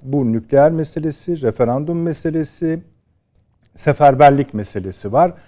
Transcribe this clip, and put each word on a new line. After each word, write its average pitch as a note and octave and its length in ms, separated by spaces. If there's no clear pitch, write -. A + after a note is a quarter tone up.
bu C3 320
nükleer C#3 380
meselesi, D#3+ 680
referandum C3 600
meselesi, D#3+ 800
seferberlik C#3+ 760
meselesi G2+ 600
var. F3 200